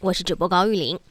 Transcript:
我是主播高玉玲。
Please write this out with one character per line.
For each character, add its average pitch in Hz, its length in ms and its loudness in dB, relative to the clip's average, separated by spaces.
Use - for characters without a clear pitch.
我 185 120 0
是 180 100 -4
主 180 120 -4
播 175 140 0
高 185 180 4
玉 220 80 0
玲。 165 240 -2